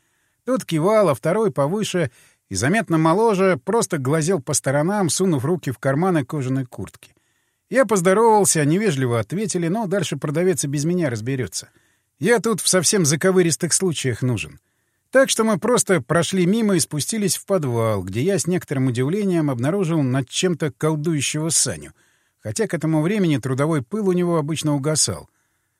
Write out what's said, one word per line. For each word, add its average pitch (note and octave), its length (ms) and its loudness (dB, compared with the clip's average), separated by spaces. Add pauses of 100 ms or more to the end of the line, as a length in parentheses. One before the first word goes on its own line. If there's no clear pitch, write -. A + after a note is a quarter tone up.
(440)
Тот B3 220 -2
кивал, F#3 440 2
а C#3+ 40 4
второй F3+ 380 0
повыше E3 580 -2 (400)
и G2 60 -8
заметно D#3+ 420 0
моложе F#3 640 2
просто G3 360 -2
глазел D3+ 420 0
по D3+ 120 -6
сторонам, D#3 560 0
сунув D#3+ 360 0
руки D#3+ 240 -2
в A#2+ 80 -4
карманы D3+ 480 0
кожаной C3 400 -4
куртки. - 480 -16 (560)
Я B3 160 4
поздоровался, G3 760 4
они D3+ 180 2
вежливо C3 400 0
ответили, F3 480 -4
но G#3+ 180 -2
дальше F3 320 -2
продавец D#3 460 0
и D3+ 40 -4
без C#3+ 180 -2
меня E3+ 260 0
разберется. A#2 580 -6 (480)
Я A3 220 2
тут A3 200 -2
в - 80 -6
совсем F#3 380 2
заковыристых E3+ 640 2
случаях C3+ 520 -2
нужен. A#2+ 360 -4 (520)
Так C4 200 4
что A3+ 120 0
мы A3 140 2
просто G3+ 440 2
прошли F3 440 0
мимо G#3 300 2
и E3 40 2
спустились F#3 560 -2
в - 100 -12
подвал, A#2 580 0
где F#2+ 180 -4
я F#3 160 0
с - 80 -4
некоторым D3 420 -2
удивлением D#3 600 0
обнаружил D#3 540 0
над C3 260 -2
чем-то E3 420 -2
колдующего D3+ 800 -2
Саню, D#2+ 440 -2 (460)
хотя C#3+ 280 -4
к - 80 -6
этому D#3 260 0
времени E3+ 360 2
трудовой C#3 440 0
пыл G#3 280 -4
у - 20 4
него F3 260 0
обычно D3+ 380 -2
угасал. C#3 520 -2 (520)